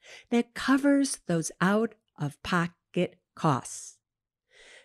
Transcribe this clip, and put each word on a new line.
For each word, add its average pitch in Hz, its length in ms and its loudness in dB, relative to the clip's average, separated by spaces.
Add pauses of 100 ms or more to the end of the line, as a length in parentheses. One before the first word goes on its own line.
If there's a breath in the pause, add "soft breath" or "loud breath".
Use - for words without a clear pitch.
(300 loud breath)
that 240 240 0
covers 277 760 2
those 165 320 -2
out-of-pocket 185 1600 -2 (160)
costs. - 640 -2 (880 soft breath)